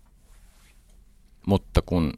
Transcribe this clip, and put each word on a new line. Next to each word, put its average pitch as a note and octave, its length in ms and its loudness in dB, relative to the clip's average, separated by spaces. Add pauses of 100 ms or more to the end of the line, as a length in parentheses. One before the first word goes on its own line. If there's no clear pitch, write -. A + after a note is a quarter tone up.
(1500)
Mutta - 340 0
kun E2 360 -2